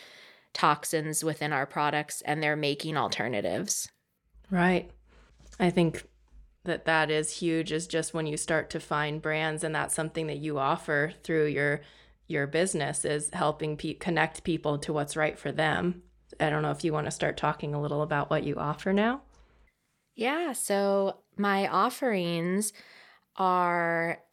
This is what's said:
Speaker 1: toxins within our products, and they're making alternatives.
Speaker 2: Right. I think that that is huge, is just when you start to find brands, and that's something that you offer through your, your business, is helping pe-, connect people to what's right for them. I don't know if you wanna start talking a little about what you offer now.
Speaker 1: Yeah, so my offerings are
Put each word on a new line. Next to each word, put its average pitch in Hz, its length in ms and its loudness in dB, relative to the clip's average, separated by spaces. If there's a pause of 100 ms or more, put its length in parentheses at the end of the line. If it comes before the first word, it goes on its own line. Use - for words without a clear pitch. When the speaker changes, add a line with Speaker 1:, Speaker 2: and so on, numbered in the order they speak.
(520)
Speaker 1:
toxins 156 680 2
within 151 300 -2
our 139 140 0
products, 151 560 -2
and 151 200 0
they're 151 140 2
making 151 400 -2
alternatives. 107 960 -2 (600)
Speaker 2:
Right. 180 400 2 (720)
I 180 100 4
think 170 340 2 (600)
that 170 200 -4
that 156 260 4
is 156 280 0
huge, 165 340 0
is 165 140 -2
just - 280 -2
when 160 120 -2
you 147 100 -2
start 156 340 0
to 160 100 -4
find 151 420 -2
brands, 156 420 0
and 156 100 -2
that's 147 200 -2
something 160 320 -4
that 147 120 -6
you 147 200 -4
offer 147 540 0 (100)
through 160 240 2
your, 143 340 0 (460)
your 143 200 0
business, 156 580 0
is 151 280 -2
helping 151 440 0
pe-, 156 180 -6
connect 160 500 -2
people 151 340 0
to 151 140 -4
what's 147 240 -4
right 151 220 0
for 143 140 -4
them. 160 500 0 (380)
I 156 100 4
don't 151 120 2
know 151 80 0
if 143 140 -4
you 160 80 2
wanna 151 180 0
start 151 260 -2
talking 147 380 -2
a 147 60 -2
little 147 220 -2
about 151 280 0
what 156 140 2
you 143 120 -2
offer 156 360 -2
now. 226 300 2 (920)
Speaker 1:
Yeah, 285 380 -2
so 196 680 2 (180)
my 196 320 2
offerings 185 1040 2 (640)
are 175 840 2 (140)